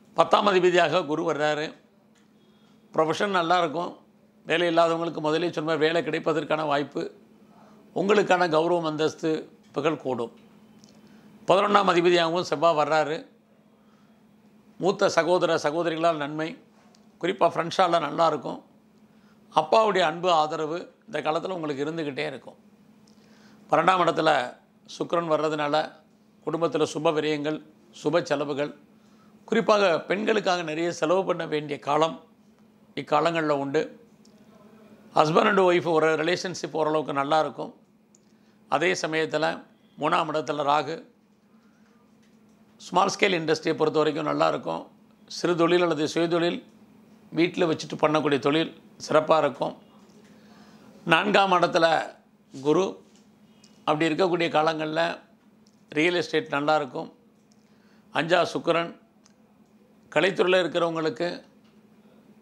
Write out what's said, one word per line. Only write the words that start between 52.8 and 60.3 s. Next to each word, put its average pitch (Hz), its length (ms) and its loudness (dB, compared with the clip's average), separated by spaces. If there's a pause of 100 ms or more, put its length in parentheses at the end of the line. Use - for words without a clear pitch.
அப்படி 156 280 2
இருக்கக்கூடிய 170 360 0
காலங்கள்ல 156 680 -2 (680)
ரியல் 170 240 2
எஸ்டேட் 156 360 -2
நல்லா 147 260 0
இருக்கும். 147 380 -6 (1000)
அஞ்சா 165 340 2
சுக்கிரன். 170 540 -2 (1160)
கலைத்துறையில 180 460 2